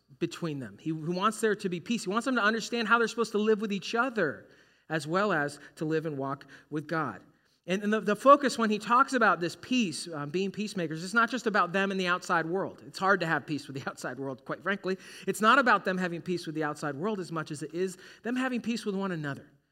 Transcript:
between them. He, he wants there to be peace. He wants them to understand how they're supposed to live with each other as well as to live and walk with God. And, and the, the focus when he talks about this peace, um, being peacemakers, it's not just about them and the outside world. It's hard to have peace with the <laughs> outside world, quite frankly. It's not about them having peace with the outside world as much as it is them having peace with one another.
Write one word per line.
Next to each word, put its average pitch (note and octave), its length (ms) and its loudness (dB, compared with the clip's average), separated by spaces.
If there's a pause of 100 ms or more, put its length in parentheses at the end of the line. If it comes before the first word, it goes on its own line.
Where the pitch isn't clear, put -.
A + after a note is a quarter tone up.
(200)
between E3 380 -4
them. A2 220 -12
He, - 80 -8
he D#3+ 40 0
wants F3+ 500 -2
there G#3+ 140 4
to G3+ 120 -4
be F3 120 -4
peace. - 240 -4
He F#3 60 -4
wants A3+ 140 0
them C4 120 0
to A3 60 2
understand A3 460 0
how A#3 100 6
they're A3+ 100 2
supposed A3 240 -2
to G#3 60 0
live G#3+ 220 4
with G#3 140 -4
each G3 200 -6
other A3 520 0 (420)
as D3+ 180 -4
well F#3+ 280 2
as D3 240 -2 (180)
to - 80 -6
live D#3 220 0
and D3+ 100 -6
walk C#3 300 -6 (240)
with D3 160 -6
God. D3 340 -2 (460)
And, F#3+ 160 -2
and G#3 100 0
the, G#3+ 80 2
the G3+ 160 2
focus C#4 420 8
when A3 100 2
he G#3 100 2
talks A#3+ 360 4
about G3+ 260 4
this E3+ 180 -4
peace, A3+ 540 -2
um, C#3+ 160 -6
being F#3 220 -2
peacemakers, F3 520 -6
it's F#3 120 -6
not A#3 160 4
just B3 160 -4
about F#3+ 260 2
them G3 180 2
and F#3+ 80 -2
the F#3 80 0
outside F3 380 0
world. D#3+ 420 -4
It's C#3 120 -16
hard F#3+ 220 4
to E3+ 60 -2
have D#3 200 0
peace D3 200 -4
with C3+ 160 -10
the G3 80 -8
<laughs> - 0 -
outside B2+ 280 -8
world, C3+ 260 -8
quite - 180 -8
frankly. F#3+ 360 -2 (280)
It's F#3+ 140 -2
not A3+ 180 8
about A#3 260 4
them F#3 120 0
having F3 240 -4
peace F3 260 -4
with D#3 80 -6
the D#3 100 -2
outside D3 300 -4
world F#3+ 260 -4
as D#3+ 120 -8
much D#3 180 -4
as D#3 120 -8
it D#3 100 -10
is F3+ 240 -4 (260)
them B3 140 -4
having B3+ 240 -2
peace A3+ 240 -4
with G#3 100 -2
one G3 180 -2
another. D3 340 -6 (260)